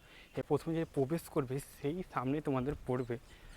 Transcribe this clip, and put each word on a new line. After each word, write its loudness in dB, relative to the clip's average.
এ 2
প্রথমে 2
যে 2
প্রবেশ 2
করবে 0
সেই -2
সামনে 2
তোমাদের 2
পড়বে 0